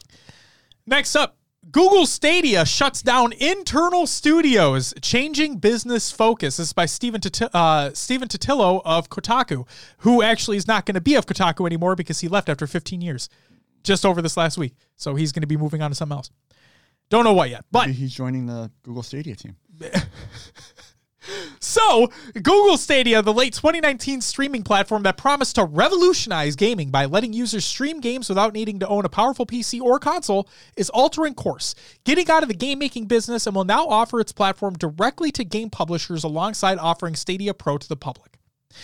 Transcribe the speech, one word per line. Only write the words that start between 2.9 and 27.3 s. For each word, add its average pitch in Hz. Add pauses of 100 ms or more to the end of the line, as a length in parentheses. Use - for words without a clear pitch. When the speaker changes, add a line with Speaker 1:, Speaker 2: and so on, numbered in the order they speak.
Speaker 1:
down 240
internal 349
studios, 214
changing 285
business 233
focus. 220
This 165
is -
by 175
Steven 220
Toti-, 226
uh, 156
Steven 254
Totillo 196
of 165
Kotaku, 208 (320)
who 233
actually 214
is 185
not 214
gonna 190
be 269
of 254
Kotaku 180
anymore 170
because 165
he 175
left 190
after 151
fifteen 175
years, 156 (540)
just 196
over 175
this 165
last 165
week. 139 (220)
So -
he's 151
gonna 156
be 151
moving 151
on 151
to 139
something 147
else. 135 (800)
Don't 226
know 226
what 165
yet, 120
but 151
Speaker 2:
Maybe 131
he's 131
joining 127
the 117 (140)
Google 123
Stadia 135
team. - (240)
Speaker 1:
<laughs> - (1800)
So, 247 (240)
Google 381
Stadia, 240
the 208
late 247
twenty 330
nineteen 269
streaming 269
platform 202
that 190
promised 277
to 208
revolutionize 196
gaming 185
by 139
letting 214